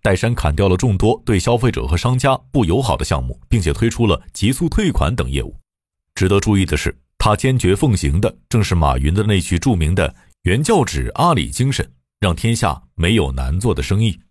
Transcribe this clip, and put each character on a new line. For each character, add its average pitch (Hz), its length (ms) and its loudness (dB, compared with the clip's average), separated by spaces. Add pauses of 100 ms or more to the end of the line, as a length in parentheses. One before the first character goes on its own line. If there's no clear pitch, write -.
戴 101 140 2
珊 120 180 0
砍 76 220 -2
掉 98 140 2
了 90 80 2
众 104 200 2
多 101 280 2
对 107 120 2
消 120 200 2
费 117 120 2
者 - 160 -4
和 87 120 0
商 123 200 0
家 131 180 2 (160)
不 120 120 2
友 90 180 2
好 123 140 -2
的 - 80 -6
项 73 180 -2
目， 62 180 -8 (100)
并 110 120 2
且 80 120 0
推 113 160 0
出 113 180 0
了 90 120 2 (140)
极 117 200 0
速 170 160 -2
退 214 200 0
款 - 240 0
等 64 160 -4
业 67 140 -4
务。 - 100 -12 (640)
值 95 140 0
得 101 100 4
注 104 180 2
意 95 80 2
的 76 120 -4
是， - 200 -6 (200)
他 107 180 0
坚 131 240 0
决 - 160 2
奉 131 200 2
行 76 260 0
的 - 120 0 (140)
正 110 160 0
是 - 100 -2
马 73 240 2
云 71 160 0
的 104 100 0
那 104 180 2
句 85 180 -2
著 123 160 0
名 82 180 0
的 78 220 -2 (280)
“原 104 200 0
教 220 220 2
旨 64 300 -4
阿 170 180 2
里 95 160 -2
精 131 200 -2
神”， - 180 -4 (340)
让 90 120 2
天 113 220 -2
下 80 260 -2 (140)
没 90 200 2
有 78 180 2
难 65 260 -2
做 104 160 0
的 - 80 -4
生 98 180 0
意。 110 160 0 (140)